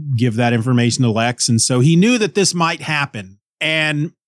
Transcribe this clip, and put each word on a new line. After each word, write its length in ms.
give 200
that 180
information 500
to 80
Lex. 380
And 100
so 220
he 160
knew 200
that 160
this 200
might 260
happen. 600
And, 540